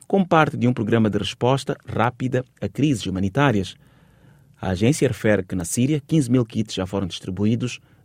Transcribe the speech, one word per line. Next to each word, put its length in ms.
como 200
parte 300
de 100
um 60
programa 360
de 80
resposta 680
rápida 580
a 60
crises 380
humanitárias. 680
A 80
agência 380
refere 360
que 120
na 100
Síria, 400
quinze 260
mil 140
kits 280
já 120
foram 220
distribuídos 760